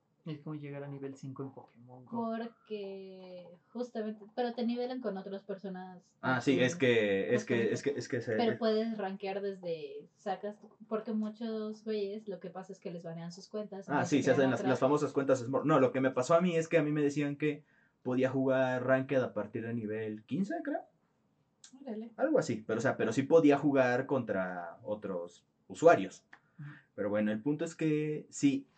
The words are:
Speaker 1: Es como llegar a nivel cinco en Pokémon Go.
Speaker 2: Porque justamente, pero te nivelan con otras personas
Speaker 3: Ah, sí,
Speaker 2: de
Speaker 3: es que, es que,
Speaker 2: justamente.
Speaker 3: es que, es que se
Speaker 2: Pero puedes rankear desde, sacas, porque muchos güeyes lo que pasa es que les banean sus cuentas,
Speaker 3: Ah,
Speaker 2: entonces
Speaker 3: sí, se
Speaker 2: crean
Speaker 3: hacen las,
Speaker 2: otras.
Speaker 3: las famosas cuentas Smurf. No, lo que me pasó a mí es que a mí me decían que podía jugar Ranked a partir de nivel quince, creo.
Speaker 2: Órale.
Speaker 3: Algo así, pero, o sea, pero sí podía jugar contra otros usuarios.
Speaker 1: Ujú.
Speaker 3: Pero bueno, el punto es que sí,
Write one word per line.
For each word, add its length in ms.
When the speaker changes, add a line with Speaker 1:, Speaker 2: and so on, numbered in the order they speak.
Speaker 1:
Es 140
como 160
llegar 280
a 40
nivel 280
cinco 280
en 80
Pokémon 540
Go. 320
Speaker 2:
Porque 1040
justamente, 500
pero 180
te 120
nivelan 360
con 160
otras 260
personas 600
Speaker 3:
Ah, 200
sí, 160
Speaker 2:
de 80
Speaker 3:
es 100
que, 600
es 100
que, 100
Speaker 2:
justamente. 40
Speaker 3:
es 100
que, 140
es 100
que 140
se 160
Speaker 2:
Pero 200
puedes 400
rankear 440
desde, 680
sacas, 380
porque 260
muchos 680
güeyes 440
lo 120
que 120
pasa 200
es 80
que 120
les 120
banean 280
sus 160
cuentas, 420
Speaker 3:
Ah, 40
Speaker 2:
entonces 160
Speaker 3:
sí, 80
se 80
Speaker 2:
crean 140
Speaker 3:
hacen 120
las, 80
Speaker 2:
otras. 100
Speaker 3:
las 100
famosas 320
cuentas 280
Smurf. 260
No, 140
lo 120
que 100
me 100
pasó 240
a 60
mí 160
es 100
que 120
a 40
mí 80
me 120
decían 320
que 280
podía 260
jugar 560
Ranked 360
a 120
partir 320
de 80
nivel 520
quince, 380
creo. 180
Speaker 2:
Órale. 360
Speaker 3:
Algo 200
así, 300
pero, 100
o 40
sea, 160
pero 140
sí 120
podía 340
jugar 480
contra 760
otros 640
usuarios. 560
Speaker 1:
Ujú. 100
Speaker 3:
Pero 140
bueno, 220
el 100
punto 240
es 100
que 540
sí, 380